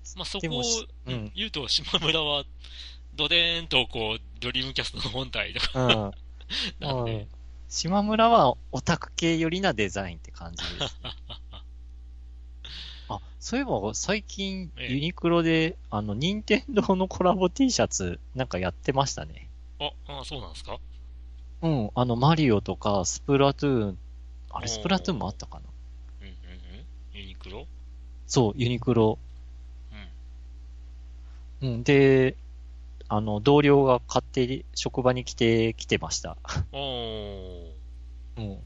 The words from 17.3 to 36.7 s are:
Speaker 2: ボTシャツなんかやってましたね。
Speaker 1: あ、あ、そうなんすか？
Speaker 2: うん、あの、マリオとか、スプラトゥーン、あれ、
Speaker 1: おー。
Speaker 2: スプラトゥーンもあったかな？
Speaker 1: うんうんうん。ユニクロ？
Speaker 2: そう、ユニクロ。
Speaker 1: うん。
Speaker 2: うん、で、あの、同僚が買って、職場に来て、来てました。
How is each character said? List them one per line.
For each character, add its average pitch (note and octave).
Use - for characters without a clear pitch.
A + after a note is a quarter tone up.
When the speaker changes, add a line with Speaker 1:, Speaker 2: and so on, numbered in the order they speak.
Speaker 2:
ボ F#3
T C4
シ A3
ャ G#2
ツ F2+
な B2+
ん -
か F2+
や F#2
っ -
て -
ま C#3
し -
た -
ね。 -
Speaker 1:
あ、 D3
あ、 C#3
そ D3+
う -
な F2
ん -
す -
か？ -
Speaker 2:
う E3
ん、 C3
あ B2
の、 A#2+
マ C#3
リ D3+
オ G2+
と F#2
か、 G2+
ス -
プ C#3
ラ C#3
ト D3
ゥ -
ー A#2+
ン、 F#2
あ -
れ、 -
Speaker 1:
お -
ー。 -
Speaker 2:
ス A3+
プ F3+
ラ F#3
ト -
ゥ -
ー C#3+
ン -
も E3+
あ G3+
っ -
た -
か -
な？ -
Speaker 1:
う -
ん G2+
う -
ん F2+
う -
ん。 -
ユ G2+
ニ F#2
ク -
ロ？ A2
Speaker 2:
そ A#2+
う、 G2+
ユ B2
ニ A#2+
ク B2
ロ。 A2+
Speaker 1:
う C3+
ん。 C3
Speaker 2:
う -
ん、 A#2+
で、 C3+
あ G#2+
の、 G#2+
同 C#3+
僚 C#3+
が B2
買 -
っ -
て、 C3
職 -
場 B2+
に B2
来 -
て、 A2+
来 -
て G#2+
ま D#2
し -
た。 E2+